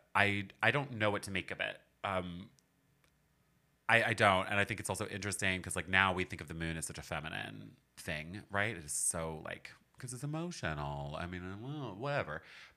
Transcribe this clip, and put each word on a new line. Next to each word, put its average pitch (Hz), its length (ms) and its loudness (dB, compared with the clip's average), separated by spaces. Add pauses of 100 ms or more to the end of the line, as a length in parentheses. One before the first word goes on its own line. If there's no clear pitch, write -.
(140)
I, 101 340 6 (140)
I 113 100 8
don't 135 220 0
know 107 160 4
what 101 140 0
to 101 80 -6
make 92 200 -2
of 85 100 -4
it. 101 180 -2 (240)
Um, 92 460 -2 (1400)
I, 117 140 8
I 113 100 2
don't, 98 360 8
and 101 100 4
I 101 60 6
think 107 160 -4
it's - 80 -4
also 101 180 -2
interesting 95 540 0
'cause, 92 160 -4
like, 87 100 -2
now 95 240 6
we 90 140 0
think 80 160 -8
of 76 80 -10
the 85 40 -8
moon 82 220 -2
as 80 100 -4
such - 120 -10
a 73 40 -8
feminine 76 720 -8 (240)
thing, 82 460 -8 (100)
right? 101 240 0
It 82 80 -10
is 73 80 -10
so, 80 540 -2
like, - 260 -10 (260)
'cause 123 160 -10
it's 123 120 -8
emotional. 156 920 -4
I 82 80 -4
mean, 90 160 -6
uh, 92 200 -8
well, 131 360 -8
whatever. 123 460 -2 (340)